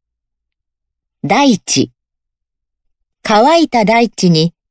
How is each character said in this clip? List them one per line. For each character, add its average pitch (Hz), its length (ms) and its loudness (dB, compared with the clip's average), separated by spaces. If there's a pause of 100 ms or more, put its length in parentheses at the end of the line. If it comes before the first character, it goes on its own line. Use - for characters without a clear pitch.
(1200)
大 233 340 0
地。 - 340 -6 (1300)
乾 262 400 2
い 285 80 0
た 226 160 0
大 233 240 0
地 - 180 -2
に 165 240 0 (180)